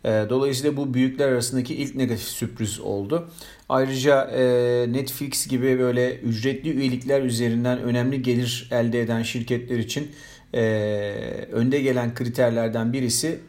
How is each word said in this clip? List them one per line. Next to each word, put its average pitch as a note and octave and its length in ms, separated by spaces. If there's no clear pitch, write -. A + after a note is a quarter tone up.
E, C3 40
dolayısıyla C3+ 480
bu C#3 160
büyükler C3 340
arasındaki B2 480
ilk C3 200
negatif B2+ 320
sürpriz - 520
oldu. G2+ 500
Ayrıca, C3 560
e, C3 180
Netflix C3+ 540
gibi B2+ 320
böyle B2 400
ücretli A#2+ 500
üyelikler C3 520
üzerinden A#2+ 580
önemli B2 420
gelir B2 500
elde A#2 300
eden A2+ 220
şirketler A#2+ 540
için, D3 340
e, B2 80
önde B2+ 280
gelen B2 360
kriterlerden A#2 760
birisi C3+ 560